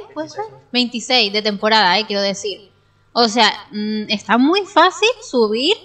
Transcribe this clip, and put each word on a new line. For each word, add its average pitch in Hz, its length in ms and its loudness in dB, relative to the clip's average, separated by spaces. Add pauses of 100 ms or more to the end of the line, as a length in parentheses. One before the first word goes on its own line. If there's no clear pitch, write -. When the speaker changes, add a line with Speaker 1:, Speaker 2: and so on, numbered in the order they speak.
(140)
Speaker 1:
¿puede 311 160 -10
ser? 415 160 -10
Speaker 2:
Veintiséis. - 260 -20
Speaker 1:
Veintiséis 240 600 -2
de 214 80 -2
temporada, 208 560 2
eh, 214 80 -2
quiero 202 160 -4
decir. 196 500 -6 (420)
O 233 140 2
sea, 214 240 2 (200)
mm, 214 380 -6
está 214 280 0
muy 330 300 4
fácil 359 420 2 (140)
subir 247 600 0